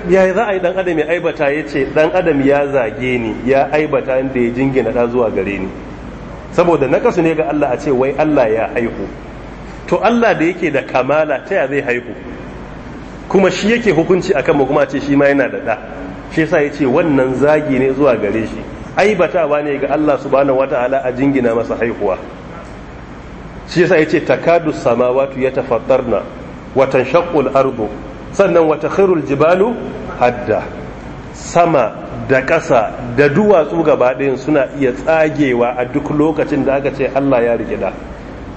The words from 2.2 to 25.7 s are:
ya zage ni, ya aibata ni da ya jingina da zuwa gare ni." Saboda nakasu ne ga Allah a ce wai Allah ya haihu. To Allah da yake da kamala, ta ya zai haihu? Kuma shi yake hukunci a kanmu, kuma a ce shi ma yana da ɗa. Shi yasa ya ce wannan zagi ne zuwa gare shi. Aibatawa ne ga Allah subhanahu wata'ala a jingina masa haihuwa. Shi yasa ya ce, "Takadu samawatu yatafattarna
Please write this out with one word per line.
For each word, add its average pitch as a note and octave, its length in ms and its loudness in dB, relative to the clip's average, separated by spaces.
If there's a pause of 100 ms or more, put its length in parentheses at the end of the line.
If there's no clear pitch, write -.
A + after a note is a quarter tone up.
ya C#3+ 300 4
zage B2 480 0
ni, A2 160 -2 (100)
ya C3+ 280 4
aibata C3+ 500 0
ni C3+ 80 -4
da B2+ 100 0
ya A#2 100 2
jingina B2+ 440 0
da A#2+ 140 2
zuwa A#2+ 260 0
gare G2 240 -2
ni." F#2 100 -6 (840)
Saboda E3 340 2
nakasu F#3 340 2
ne D#3+ 140 2
ga D#3 160 0
Allah C#3+ 220 0
a A#2+ 40 0
ce - 140 -4
wai C3 260 2
Allah D3 320 2
ya A2 240 0
haihu. A2+ 320 -4 (840)
To F3 100 2
Allah A3+ 360 2
da D#3+ 100 0
yake F3+ 280 -2
da C3 100 0
kamala, C#3 640 0
ta G3 100 -6
ya D#3+ 120 0
zai C3+ 160 -2
haihu? A#2+ 320 -4 (1120)
Kuma F#3+ 220 4
shi G#3 220 0
yake A#3 180 2
hukunci E3 420 2
a C#3+ 100 2
kanmu, D3 240 2
kuma C#3+ 160 2
a C3+ 40 2
ce C#3 140 -4
shi C#3 160 0
ma C#3+ 100 6
yana C#3 240 4
da G2 80 -6
ɗa. G#2+ 180 -2 (560)
Shi E3 100 0
yasa D#3 200 2
ya D3 80 0
ce D3 160 -2
wannan C3+ 480 2
zagi C3+ 440 2
ne C3 140 2
zuwa C3+ 240 2
gare G#2 300 -2
shi. - 140 -10 (360)
Aibatawa E3 680 2
ne D3 160 -2
ga C#3 160 -2
Allah D3 240 2
subhanahu C3+ 400 2
wata'ala C3+ 460 0
a B2+ 80 -2
jingina B2+ 420 2
masa A2+ 220 -2
haihuwa. G2+ 400 -2 (1500)
Shi E3+ 140 2
yasa E3+ 160 4
ya D#3 80 4
ce, D#3 140 0
"Takadu D#3 520 2
samawatu B2 680 0
yatafattarna B2 840 0 (520)